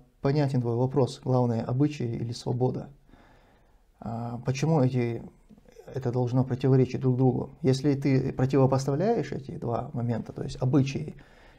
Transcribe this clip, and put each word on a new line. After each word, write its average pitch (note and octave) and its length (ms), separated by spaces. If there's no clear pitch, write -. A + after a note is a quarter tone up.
понятен C#3 400
твой A#2 160
вопрос, C3 440
главное, A#2+ 440
обычаи C#3+ 400
или A#2 260
свобода. B2 560
А, A#2+ 460
почему D3+ 340
эти, B2 420
это C3 200
должно B2+ 320
противоречить C3 560
друг B2+ 160
другу? B2+ 320
Если C#3 340
ты C#3 360
противопоставляешь C#3 1000
эти - 240
два A#2 340
момента, A#2 400
то - 120
есть C3 180
обычаи, C3+ 540